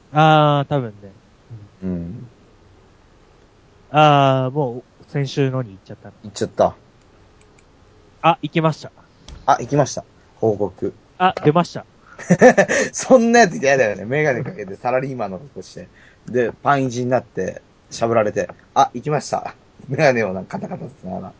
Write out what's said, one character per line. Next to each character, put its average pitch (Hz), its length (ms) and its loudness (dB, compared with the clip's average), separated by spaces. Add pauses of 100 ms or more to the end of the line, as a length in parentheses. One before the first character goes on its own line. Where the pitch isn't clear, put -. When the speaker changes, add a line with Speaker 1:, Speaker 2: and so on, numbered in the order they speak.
(140)
Speaker 1:
あ 151 520 4
ー、 - 40 -14
多 147 100 0
分 120 100 -6
ね。 104 40 -18 (880)
Speaker 2:
う - 40 -6
ん。 90 400 -10 (1600)
Speaker 1:
あ 139 580 4
ー、 - 20 -14
も 127 320 -6
う、 - 280 -20
先 143 160 -4
週 135 240 -2
の 131 120 -4
に 107 80 -14
行 98 40 -20
っ - 100 -20
ち - 60 -18
ゃ - 20 -14
っ - 40 -20
た。 104 140 -20 (120)
Speaker 2:
行 104 60 -14
っ - 20 -20
ち - 120 -6
ゃ 98 40 -4
っ - 20 -6
た。 92 260 0 (1500)
Speaker 1:
あ、 165 200 2
行 190 100 -8
き 165 100 -2
ま 160 120 2
し - 80 -12
た。 - 100 -16 (540)
Speaker 2:
あ、 139 160 4
行 123 60 -10
き 139 100 -4
ま 139 80 4
し - 100 -10
た。 - 80 -12 (320)
報 107 220 -2
告。 101 360 -6 (240)
Speaker 1:
あ、 185 160 0 (120)
出 151 60 4
ま 170 120 2
し - 100 -8
た。 113 120 -14 (560)
Speaker 2:
<laughs> 226 500 4
そ - 260 4
ん 233 140 4
な 240 100 6
や 208 60 6
つ 196 100 -6
嫌 135 200 2
だ 117 120 2
よ 101 60 -4
ね。 98 100 -12
メ 143 180 -2
ガ 147 100 0
ネ 120 100 -4
か 123 80 -10
け 107 140 -12
て 98 100 -14
サ 120 160 -6
ラ 127 80 0
リ 135 80 -8
ー 135 80 -10
マ 110 120 -6
ン 95 40 -10
の 92 80 -10
格 73 160 -20
好 95 60 -14
し - 120 -20
て。 90 140 -18 (400)
で、 113 240 -2
パ 135 220 -2
ン 135 120 0
イ 123 60 -4
チ 123 120 -6
に 123 60 -4
な 123 100 2
っ 113 40 -12
て、 - 380 -10 (280)
し - 140 -8
ゃ 113 40 0
ぶ 117 80 2
ら 110 80 4
れ 104 100 -2
て、 98 160 -4 (260)
「あ、 131 180 2
行 120 120 -10
き 147 40 -6
ま 143 120 -2
し - 80 -12
た。」 - 260 -6 (320)
メ 135 100 -6
ガ 147 140 4
ネ 117 120 0
を 92 100 -4
な 95 80 -6
ん - 40 -12
か 95 140 -12
カ - 80 -10
タ - 0 -
カ 185 100 -10
タ - 80 -14
さ 123 60 -16 (100)
せ 92 60 -14
な 92 80 -8
が 92 120 -10
ら。 - 120 -18